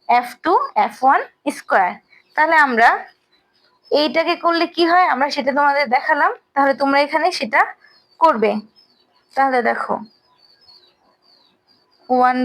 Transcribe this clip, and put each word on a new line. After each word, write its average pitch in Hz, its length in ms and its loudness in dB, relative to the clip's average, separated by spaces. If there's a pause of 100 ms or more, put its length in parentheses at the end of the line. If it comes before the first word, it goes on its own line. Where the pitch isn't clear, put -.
(200)
এফ 247 100 -6 (140)
টু 330 100 0 (320)
এফ 220 100 -10 (100)
ওয়ান 285 140 4 (380)
স্কয়ার। 190 340 -2 (440)
তাহলে 320 200 0 (100)
আমরা 240 240 2 (1120)
এইটাকে 311 320 -2 (120)
করলে 339 200 0 (100)
কি 339 160 0
হয়, 359 220 4
আমরা 262 220 -2
সেটা 277 240 -2
তোমাদের 285 260 0 (100)
দেখালাম, 285 360 0 (220)
তাহলে 277 280 2
তোমরা 277 240 2
এখানে 302 220 -2 (120)
সেটা - 220 0 (600)
করবে। 226 280 2 (840)
তাহলে 269 240 0 (100)
দেখো - 240 -4 (2250)
ওয়ান 254 300 2